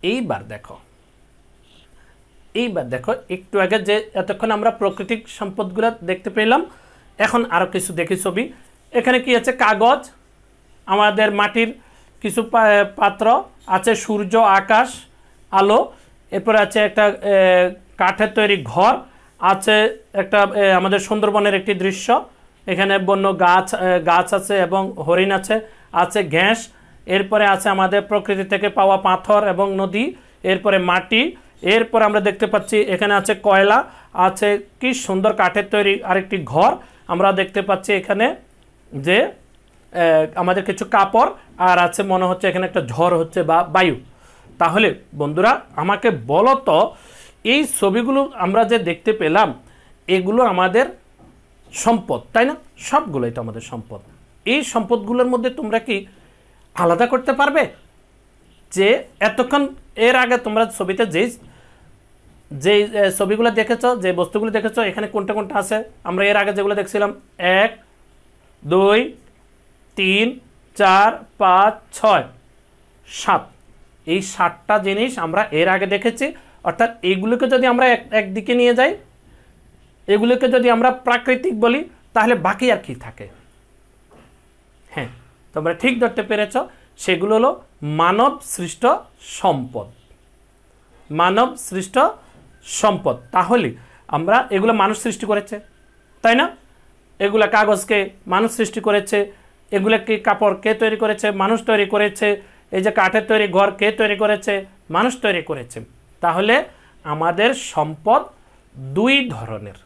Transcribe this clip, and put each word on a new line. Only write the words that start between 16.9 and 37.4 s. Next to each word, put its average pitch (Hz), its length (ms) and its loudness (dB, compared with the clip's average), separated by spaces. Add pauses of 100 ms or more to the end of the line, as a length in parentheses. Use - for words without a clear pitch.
এ, - 20 4 (680)
কাঠের 190 380 2
তৈরি 202 180 4 (160)
ঘর 202 220 4 (580)
আছে, 190 240 2 (460)
একটা, 196 180 2 (200)
এ, 202 40 4 (160)
আমাদের 190 280 0
সুন্দরবনের 208 520 2
একটি 196 120 -4 (100)
দৃশ্য, 190 240 -4 (680)
এখানে 196 220 0 (140)
বন্য 196 180 2 (180)
গাছ, 185 300 4
এ, 190 40 -4 (320)
গাছ 180 180 2 (100)
আছে 196 160 -4 (120)
এবং 190 160 -2 (240)
হরিণ 180 320 2
আছে, 214 180 -2 (460)
আছে 190 180 -2 (160)
ঘাস, 208 240 2 (560)
এরপরে 202 280 0 (100)
আছে 190 120 -4 (100)
আমাদের 190 240 2 (100)
প্রকৃতি 202 420 -2
থেকে 202 160 0 (100)
পাওয়া 196 180 4 (100)
পাথর 190 340 2 (140)
এবং 196 120 0 (140)
নদী, 196 240 -2 (480)
এরপরে 196 260 2 (120)
মাটি, 185 320 0 (520)
এরপরে 226 340 2
আমরা 208 200 2
দেখতে 202 240 -2
পাচ্ছি 214 240 -2 (180)
এখানে 208 260 0
আছে 214 120 -2 (140)
কয়লা, 202 320 4 (480)
আছে 190 220 0 (320)
কি 254 100 -2 (160)
সুন্দর 196 340 0
কাঠের 190 340 0
তৈরি 202 200 2 (160)
আরেকটি 190 260 -2 (180)
ঘর, 190 180 4 (400)
আমরা 185 160 2 (120)